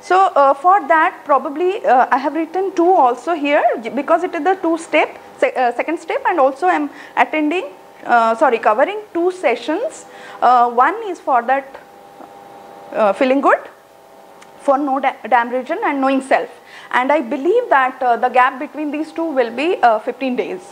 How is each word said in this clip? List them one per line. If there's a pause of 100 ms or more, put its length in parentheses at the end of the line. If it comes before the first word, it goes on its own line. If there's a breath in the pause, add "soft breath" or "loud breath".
So,
uh,
for
that
probably,
uh,
I
have
written
two
also
here (180)
j-,
because
it
is
the
two
step, (220)
se-,
uh,
second
step,
and
also
I
am (260 loud breath)
attending, (380)
uh,
sorry,
covering (160)
two
sessions. (360 loud breath)
Uh,
one (100)
is
for
that, (1120)
uh,
feeling
good (1040)
for
no
da-, (120)
damn
reason
and
knowing
self. (400 loud breath)
And
I
believe
that,
uh,
the
gap
between
these
two
will
be,
uh,
fifteen
days (100)